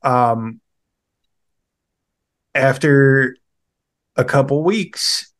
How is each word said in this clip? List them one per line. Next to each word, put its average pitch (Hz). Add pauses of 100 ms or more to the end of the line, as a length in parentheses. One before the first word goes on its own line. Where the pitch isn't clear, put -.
um, 117 (1900)
after 135 (800)
a 123
couple 139
weeks, -